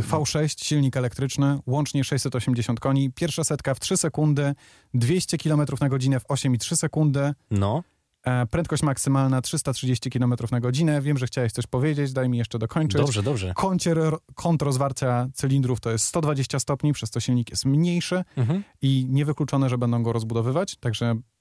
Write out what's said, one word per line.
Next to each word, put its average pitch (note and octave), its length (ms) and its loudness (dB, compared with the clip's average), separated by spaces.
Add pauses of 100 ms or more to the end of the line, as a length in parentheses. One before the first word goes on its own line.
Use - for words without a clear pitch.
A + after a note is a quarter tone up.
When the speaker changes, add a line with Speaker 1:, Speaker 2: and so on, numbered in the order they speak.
Speaker 1:
V D#3 200 0
sześć, D3+ 400 -2
silnik C#3 320 2
elektryczny, C#3 680 0
łącznie C#3+ 380 0
sześćset C3+ 320 -2
osiemdziesiąt A#2+ 440 0
koni, C3+ 320 2
pierwsza D#3+ 320 -4
setka C#3 300 -2
w - 60 -6
trzy - 180 -2
sekundy, D3 580 2 (380)
dwieście D3 440 2
kilometrów D3 440 0
na C#3 80 2
godzinę C3 300 2
w - 80 -12
osiem C3+ 280 0
i - 20 0
trzy - 180 -2
sekundy. C#3+ 580 2 (180)
Speaker 2:
No. G#2 320 2 (420)
Speaker 1:
E, B2 200 2
prędkość D#3 380 0
maksymalna C3+ 580 2
trzysta C#3 320 -4
trzydzieści B2+ 360 -2
kilometrów B2 420 0
na B2 80 0
godzinę. C#3+ 420 2
Wiem, C#3+ 160 0
że B2+ 80 -2
chciałeś A#2 260 -2
coś - 160 -6
powiedzieć, C#3+ 460 0
daj B2+ 160 0
mi B2 80 0
jeszcze A#2 220 -4
dokończyć. C#3+ 420 0
Speaker 2:
Dobrze, A#2+ 220 2
dobrze. G2 320 -2
Speaker 1:
Kącie F#3 380 0
ro-, D#3+ 260 0 (160)
kąt E3 260 0
rozwarcia C3 720 0
cylindrów C3+ 460 0
to A#2+ 120 -4
jest A2+ 140 0
sto - 160 0
dwadzieścia C#3+ 380 0
stopni, D3 340 0
przez - 160 -6
co - 100 -4
silnik B2 300 0
jest - 160 -4
mniejszy F3 580 2 (140)
Speaker 2:
Mhm. D3 260 0 (180)
Speaker 1:
i C3+ 280 2
niewykluczone, C#3 600 0
że B2 80 -2
będą A#2+ 260 0
go A2+ 100 0
rozbudowywać, A#2 600 -2
także A#2 400 -2 (260)